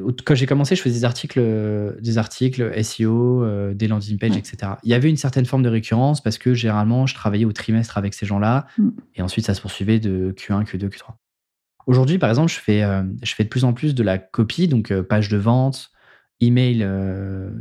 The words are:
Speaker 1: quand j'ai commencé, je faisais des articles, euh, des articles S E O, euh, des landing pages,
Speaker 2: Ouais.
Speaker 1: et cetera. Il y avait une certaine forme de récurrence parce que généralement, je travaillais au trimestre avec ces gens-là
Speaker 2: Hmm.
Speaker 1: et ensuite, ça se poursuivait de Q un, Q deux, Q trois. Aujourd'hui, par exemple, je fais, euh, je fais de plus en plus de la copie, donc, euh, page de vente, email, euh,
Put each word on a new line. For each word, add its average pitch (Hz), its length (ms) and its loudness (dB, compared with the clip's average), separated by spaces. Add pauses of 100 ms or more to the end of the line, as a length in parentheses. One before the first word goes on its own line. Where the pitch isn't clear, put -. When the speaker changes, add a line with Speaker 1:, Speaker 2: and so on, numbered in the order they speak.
(240)
Speaker 1:
quand 147 120 4
j'ai 131 100 2
commencé, 143 300 2
je - 40 0
faisais 120 200 -2
des 120 40 0
articles, 123 380 -2
euh, 107 580 0
des 113 180 0
articles 123 540 -2
S - 280 -4
E 110 60 2
O, 123 360 2
euh, 101 320 -2
des 107 140 0
landing 107 280 -2
pages, 110 140 0
Speaker 2:
Ouais. 98 80 0
Speaker 1:
et 104 60 -8
cetera. - 400 -10
Il 113 60 0
y 120 40 4
avait 131 160 4
une 156 60 2
certaine 131 280 0
forme 131 200 0
de 120 40 2
récurrence 117 540 0
parce 113 160 -2
que 127 160 2
généralement, 117 540 2
je - 80 -8
travaillais 107 280 0
au 107 80 0
trimestre 113 460 -2
avec 98 160 -2
ces - 100 -10
gens-là 107 440 0 (100)
Speaker 2:
Hmm. 214 120 4 (260)
Speaker 1:
et 92 60 -4
ensuite, 90 220 -2
ça 95 100 0
se - 60 -6
poursuivait 101 380 0
de 95 380 -2
Q - 160 -8
un, 101 100 0
Q 98 160 -6
deux, 98 100 -4
Q - 120 -12
trois. - 180 -20 (680)
Aujourd'hui, 131 300 4
par 139 100 2
exemple, 147 240 2
je - 80 -8
fais, 107 240 2
euh, 98 180 0 (220)
je - 100 -6
fais - 80 0
de 107 60 -2
plus 127 160 0
en 123 80 4
plus 151 200 -2
de 123 120 0
la 95 140 2
copie, 117 500 0
donc, 113 240 0
euh, 95 100 0
page 104 260 0
de 107 80 0
vente, 127 540 0 (500)
email, 123 440 4
euh, 98 680 -4 (100)